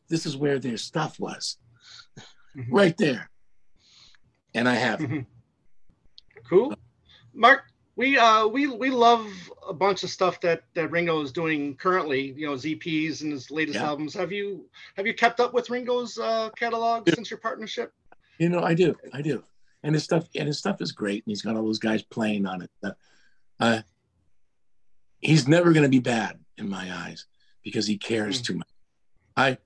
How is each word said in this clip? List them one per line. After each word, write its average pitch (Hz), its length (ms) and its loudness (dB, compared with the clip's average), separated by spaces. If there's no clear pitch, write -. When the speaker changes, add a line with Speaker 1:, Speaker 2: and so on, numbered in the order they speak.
Speaker 1:
this 165 180 -2
is 139 120 -6
where 143 220 0
their 120 180 -4
stuff - 420 -4
was. - 380 -8
Speaker 2:
Mm-hmm. 127 180 -6
Speaker 1:
Right 190 240 6
there. 113 320 0
And 117 160 2
I 120 60 4
have 120 260 0
it. 135 80 -2
Speaker 2:
Mm-hmm. - 1400 -14
Cool. 226 240 4
Mark, 247 300 6
we, 269 200 2
uh, 220 300 6
we, 277 200 0
we 254 220 -2
love 233 380 6
a 190 60 -6
bunch 185 300 0
of 180 60 -6
stuff 180 320 0
that, 170 220 0
that 156 180 -2
Ringo 165 300 0
is 139 100 -6
doing 147 440 -2
currently, 147 640 0
you 156 80 -6
know, 143 80 -4
his 131 120 -6
E 156 100 -4
Ps 156 460 -2
and 151 100 -4
his 131 200 -10
latest 151 260 -2
Speaker 1:
Yeah. 208 100 -2
Speaker 2:
albums. 151 260 -4
Have 185 180 -4
you, 202 340 -6
have 196 120 -4
you 220 60 0
kept 233 260 -8
up 247 140 -4
with 240 160 -6
Ringo's, 247 480 -8
uh, 226 400 -6
catalog 233 500 -4
Speaker 1:
Yeah. - 80 4
Speaker 2:
since 220 140 -8
your 214 100 -10
partnership? - 540 -8
Speaker 1:
You 170 120 2
know, 175 140 2
I 170 100 2
do. 165 220 4
I 143 80 -8
do. 143 220 -4
And 151 120 0
his 151 80 0
stuff, 165 320 0
and 147 120 -4
his 147 120 -4
stuff 202 220 -4
is - 100 -4
great. 104 340 -4
And 110 60 -6
he's 101 100 -6
got 110 140 -4
all 110 100 -2
those 107 140 -2
guys 107 240 0
playing 107 420 -2
on 92 160 -6
it. 87 100 -16
But, 98 160 -8
uh, 117 220 2
he's 147 280 4
never 170 260 8
gonna 147 160 6
be 131 100 6
bad 113 400 -2
in 101 120 -6
my 92 240 -8
eyes 85 200 -14
because 104 240 -4
he 107 100 0
cares 107 440 -2
Speaker 2:
Mm. 117 40 -6
Speaker 1:
too - 100 -4
much. 82 120 -8
I, 131 280 4